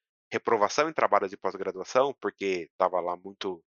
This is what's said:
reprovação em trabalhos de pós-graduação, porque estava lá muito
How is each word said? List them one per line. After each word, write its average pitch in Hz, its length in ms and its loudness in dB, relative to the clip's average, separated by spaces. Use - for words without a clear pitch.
reprovação 113 580 2
em - 20 -16
trabalhos 101 380 2
de 98 80 -12
pós-graduação, 95 840 -2
porque 95 520 -4
estava 90 280 0
lá 87 160 -4
muito 95 560 -10